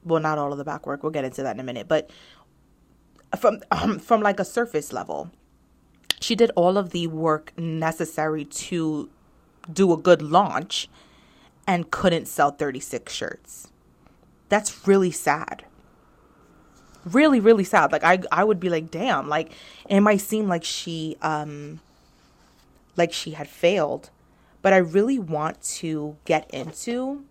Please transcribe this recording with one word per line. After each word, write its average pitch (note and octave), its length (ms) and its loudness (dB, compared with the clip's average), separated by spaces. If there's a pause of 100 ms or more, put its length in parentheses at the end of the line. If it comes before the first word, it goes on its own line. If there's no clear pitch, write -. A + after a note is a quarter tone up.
Well, E3 160 0
not D#3 180 -2
all C#3+ 140 -2
of C#3 60 -6
the C#3+ 80 -10
back D3+ 200 -10
work. C#3 160 -8
We'll D#3 120 -4
get D3 100 -2
into C3 200 -6
that A#2+ 120 -4
in A2 60 -12
a - 20 -12
minute. B2 240 -10
But D#3 220 0 (1300)
from, A3+ 240 2 (100)
um, - 280 -2
from, A3 220 2
like, G3+ 180 0
a F#3 60 -2
surface F3+ 460 -6
level, E2+ 380 -8 (920)
she - 140 -4
did A3+ 220 4
all F3+ 220 4
of F#3 120 -2
the E3+ 160 -6
work D#3+ 520 -2
necessary D#3+ 880 -4
to D#3 640 -6 (640)
do F3 220 4
a D#3+ 40 2
good D#3+ 260 6
launch E3+ 680 0 (760)
and F3 240 0
couldn't E3+ 360 0
sell C#3+ 220 2
thirty-six C3+ 640 -8
shirts. - 540 -12 (840)
That's - 380 0
really G3 240 4
sad. - 540 -4 (1400)
Really, C4 340 6
really G#3 260 6
sad. D#3 260 4
Like, D#3+ 120 0
I, F3+ 160 6 (120)
I E3+ 140 2
would G#3 140 2
be F3+ 100 -2
like, D#3+ 200 -2
"Damn," E3 380 -2
like, D3+ 240 -2 (380)
it G3+ 100 4
might G#3 220 6
seem G#3+ 260 -2
like E3+ 160 -2
she, D#3+ 580 -8
um, D3+ 600 -6 (1120)
like E3+ 160 2
she - 200 -10
had D3 180 -12
failed, E3 600 0 (520)
but G3 120 4
I F#3+ 40 8
really G3 420 2
want D#3 420 -4
to D3+ 540 -8 (100)
get D#3 260 0
into B3+ 800 -8